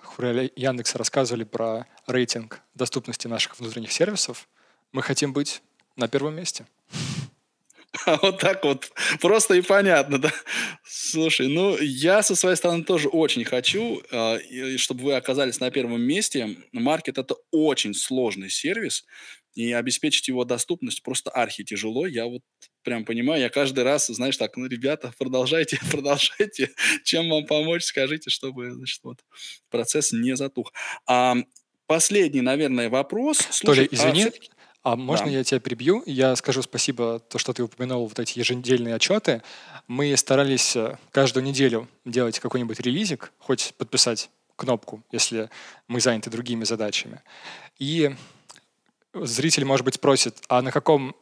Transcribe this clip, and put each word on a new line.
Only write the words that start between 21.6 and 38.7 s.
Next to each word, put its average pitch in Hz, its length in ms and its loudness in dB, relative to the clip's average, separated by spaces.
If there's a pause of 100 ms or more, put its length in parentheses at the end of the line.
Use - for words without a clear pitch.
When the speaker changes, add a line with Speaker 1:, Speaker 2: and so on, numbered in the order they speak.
Speaker 2:
тяжело. 110 420 -4
Я 120 200 -4
вот 120 140 -10 (420)
прям 117 220 -4
понимаю, 123 360 0
я 120 80 0
каждый 135 340 0
раз, 139 240 2
знаешь, 123 300 -2
так: - 200 -4
«Ну, 127 100 -8
ребята, 127 520 -4
продолжайте, 131 640 0
<laughs> - 100 -4
продолжайте. 143 800 0 (320)
Чем 165 260 0
вам 151 160 0
помочь, 160 380 0
скажите, 143 460 -2
чтобы, 127 420 -6
значит, 123 320 -10
вот 127 160 -16 (500)
процесс 117 440 0
не 123 240 0
затух». - 340 -4 (360)
А, 123 280 6 (520)
последний, 165 540 4
наверное, 127 480 2
вопрос. 196 600 0 (140)
Speaker 1:
Толя, 135 200 8
Speaker 2:
Слушай, 143 120 2
а - 0 -
Speaker 1:
извини, 156 260 4
Speaker 2:
всё-таки - 280 -2 (340)
Speaker 1:
а 120 120 2
можно 127 320 0
Speaker 2:
Да. 143 40 0
Speaker 1:
я 131 120 0
тебя 131 160 2
перебью? 131 480 0
Я 131 280 4
скажу 131 280 0
спасибо, 117 560 -2
то, - 180 -10
что 123 160 -4
ты - 100 -4
упомянул 123 440 -4
вот 107 120 -10
эти 117 200 -6
еженедельные 120 560 2